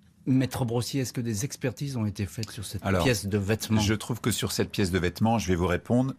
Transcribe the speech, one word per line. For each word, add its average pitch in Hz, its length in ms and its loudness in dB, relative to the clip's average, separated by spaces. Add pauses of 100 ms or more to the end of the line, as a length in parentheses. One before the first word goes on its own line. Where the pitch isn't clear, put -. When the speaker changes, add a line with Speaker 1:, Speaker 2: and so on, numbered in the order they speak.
(260)
Speaker 1:
Maître 131 380 2
Brossier, 120 360 -2
est-ce 120 120 -4
que 131 80 -4
des 117 240 -2
expertises 139 520 -6
ont 107 100 0
été 98 200 -2
faites - 260 -10
sur 98 120 -10
cette - 200 -10
Speaker 2:
Alors, 95 180 2
Speaker 1:
pièce 101 240 2
de 101 120 0
vêtement ? 107 420 0
Speaker 2:
je 104 140 4
trouve 110 260 -4
que 117 100 0
sur - 220 -2
cette 98 180 0
pièce 95 220 0
de 92 60 2
vêtement, 110 400 2
je 82 100 -2
vais 90 80 4
vous 87 100 2
répondre, 120 520 2